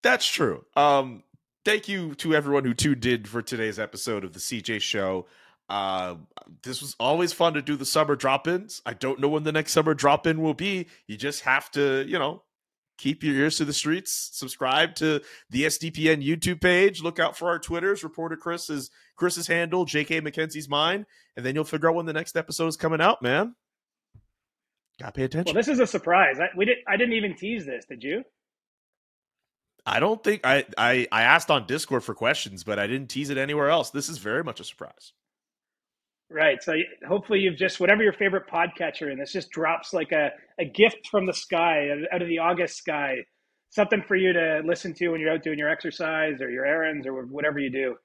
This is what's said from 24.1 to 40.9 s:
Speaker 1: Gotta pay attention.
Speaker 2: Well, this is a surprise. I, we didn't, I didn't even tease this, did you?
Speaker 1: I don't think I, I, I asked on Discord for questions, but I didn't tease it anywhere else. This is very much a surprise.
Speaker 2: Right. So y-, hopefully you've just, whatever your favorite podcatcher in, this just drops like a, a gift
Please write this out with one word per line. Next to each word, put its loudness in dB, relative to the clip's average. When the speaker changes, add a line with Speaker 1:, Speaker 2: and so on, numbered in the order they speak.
Speaker 1:
Gotta -12
pay -2
attention. -2
Speaker 2:
Well, 4
this 0
is 2
a 6
surprise. 4
I, 0
we 2
didn't, 0
I 0
didn't 2
even -2
tease -8
this, -10
did -16
you? -6
Speaker 1:
I 0
don't 0
think 0
I, 4
I, 4
I 2
asked 6
on 2
Discord -2
for -10
questions, -2
but -4
I 0
didn't -6
tease -6
it -4
anywhere 0
else. 2
This -6
is -12
very -4
much -10
a -16
surprise. -18
Speaker 2:
Right. 2
So -2
y-, 2
hopefully 2
you've 2
just, -2
whatever 6
your 4
favorite 0
podcatcher -2
in, -8
this -8
just -8
drops -2
like -2
a, 2
a 0
gift 4